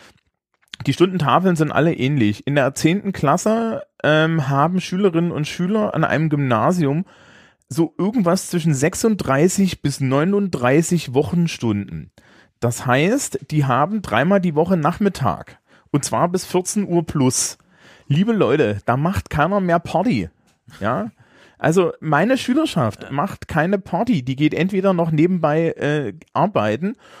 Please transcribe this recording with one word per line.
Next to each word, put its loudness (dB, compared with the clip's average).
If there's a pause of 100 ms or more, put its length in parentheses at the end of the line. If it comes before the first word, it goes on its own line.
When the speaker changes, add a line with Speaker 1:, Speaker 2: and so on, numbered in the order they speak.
(840)
Speaker 1:
Die 0
Stundentafeln 2
sind 0
alle 2
ähnlich. 0
In -2
der 4
zehnten 0
Klasse, 0 (220)
ähm, 2
haben 2
Schülerinnen 0
und -4
Schüler -2
an 0
einem 0
Gymnasium 0 (640)
so -2
irgendwas 0
zwischen 0
sechsunddreißig 0
bis -2
neununddreißig 0
Wochenstunden. -2 (480)
Das -4
heißt, 0 (100)
die 0
haben 0
dreimal 2
die -2
Woche 0
Nachmittag. -2 (320)
Und -2
zwar 0
bis -4
vierzehn -2
Uhr 0
plus. -2 (500)
Liebe 2
Leute, 2
da 0
macht -4
keiner 0
mehr 2
Party. -2 (500)
Ja? -4 (520)
Also 2
meine 2
Schülerschaft -2
Speaker 2:
Ja. -12
Speaker 1:
macht -6
keine 0
Party. -2
Die -4
geht 2
entweder 0
noch 0
nebenbei, 2
äh, -4 (200)
arbeiten 0 (240)